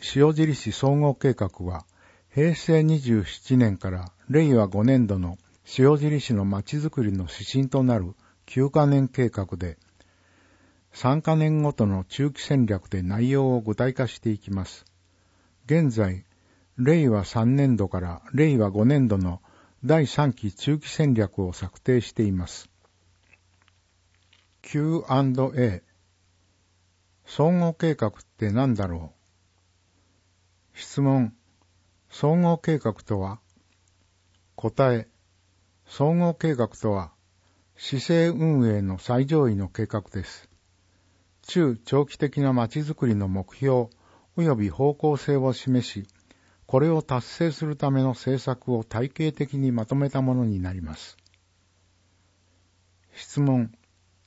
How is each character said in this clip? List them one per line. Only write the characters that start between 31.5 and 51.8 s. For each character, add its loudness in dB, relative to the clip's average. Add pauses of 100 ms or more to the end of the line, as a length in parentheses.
総 0
合 4
計 -2
画 -2
と -6
は？ -8 (1120)
答 0
え。 -6 (760)
総 0
合 2
計 -2
画 0
と -4
は、 -6 (640)
市 -8
政 2
運 2
営 0
の -4
最 0
上 2
位 0
の -4
計 -6
画 -6
で -10
す。 -20 (920)
中 0
長 0
期 -14
的 -4
な 2
ま 0
ち -6
づ -6
く -2
り 2
の -2
目 -6
標 0 (480)
及 2
び -2
方 0
向 0
性 -2
を 0
示 -2
し、 -12 (600)
こ 2
れ 2
を 0
達 -4
成 -2
す -8
る -6
た -2
め 2
の 0
政 -4
策 -4
を -2
体 -6
系 -4
的 -6
に 0
ま -4
と -2
め 0
た -2
も 0
の 0
に -2
な -6
り -8
ま -10
す。 -20 (2000)